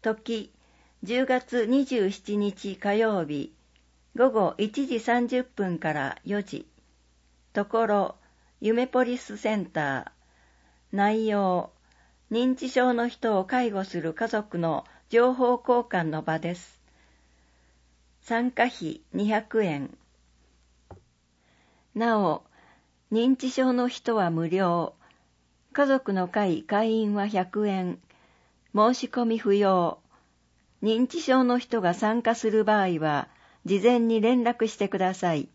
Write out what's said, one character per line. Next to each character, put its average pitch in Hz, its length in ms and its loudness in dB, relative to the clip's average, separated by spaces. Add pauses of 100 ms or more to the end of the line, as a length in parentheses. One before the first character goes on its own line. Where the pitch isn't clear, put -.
時、 220 500 -6 (520)
十 247 220 0
月 254 400 0
二 262 200 2
十 214 260 0
七 208 240 -8
日 202 400 -4
火 202 200 -2
曜 214 300 0
日、 143 280 -8 (600)
午 247 180 4
後 208 260 0
一 254 300 -2
時 233 120 -2
三 240 300 0
十 247 160 0
分 185 340 -4
か 156 140 -2
ら 139 320 -4
四 202 180 -4
時。 - 240 -12 (880)
と 202 100 -2
こ 226 240 0
ろ、 208 280 2 (440)
夢 233 280 0
ポ 254 180 2
リ 247 120 -4
ス 208 200 -12
セ 220 180 -2
ン 190 100 -2
タ 139 460 -4 (800)
ー。 - 60 -8
内 214 280 2
容、 196 460 0 (580)
認 247 260 0
知 254 140 -8
症 254 240 2
の 233 140 0
人 220 320 0
を 185 60 -2
介 247 260 0
護 196 140 -4
す 175 160 -6
る 160 120 -4
家 226 140 -4
族 214 300 -6
の 160 260 -2 (240)
情 240 260 4
報 247 180 2
交 240 380 0
換 165 200 -2
の 156 120 -6
場 160 180 -4
で 170 160 -6
す。 - 220 -20 (1400)
参 240 320 -2
加 - 140 0
費 185 340 -8 (140)
二 202 160 -2
百 220 340 0
円。 143 340 -4 (2000)
な 226 240 2
お、 170 240 0 (680)
認 240 240 4
知 254 160 -6
症 254 220 2
の 247 160 0
人 240 260 -4
は 190 140 2
無 165 180 -2
料。 175 460 0 (800)
家 285 120 4
族 262 280 0
の 185 160 0
会 180 340 0
会 220 280 0
員 220 220 0
は 202 140 -2
百 208 400 -2
円。 185 320 -4 (720)
申 214 200 4
し 254 140 -6
込 240 180 -2
み 226 120 0
不 202 200 2
要。 190 420 2 (840)
認 220 260 2
知 330 140 -6
症 262 220 4
の 247 160 2
人 233 220 -4
が 175 120 2
参 226 280 0
加 233 140 2
す 220 140 -2
る 214 140 2
場 208 180 4
合 190 100 0 (100)
は、 147 260 -2 (380)
事 190 180 0
前 240 180 6
に 226 200 2
連 240 220 2
絡 233 240 0
し 214 100 -8
て 208 100 -2
く 196 100 -4
だ 185 160 0
さ 180 200 -2
い。 147 220 -4